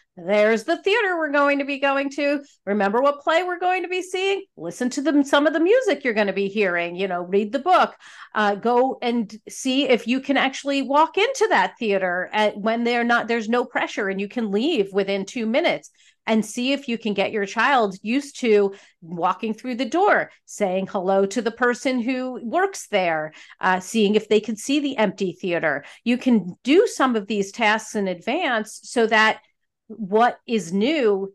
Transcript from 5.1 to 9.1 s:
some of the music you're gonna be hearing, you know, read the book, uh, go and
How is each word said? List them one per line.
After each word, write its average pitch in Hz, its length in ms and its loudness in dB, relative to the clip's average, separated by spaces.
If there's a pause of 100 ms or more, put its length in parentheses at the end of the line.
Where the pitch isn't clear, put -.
some 285 220 -2
of 311 80 2
the 330 60 0
music 392 440 2
you're 240 100 0
gonna 202 200 0
be 196 140 -2
hearing, 175 480 -2
you 190 120 -4
know, 180 140 -4
read 202 300 -2
the 269 80 -2
book, 302 340 2 (420)
uh, 208 200 0
go 240 460 0
and 233 340 -2 (120)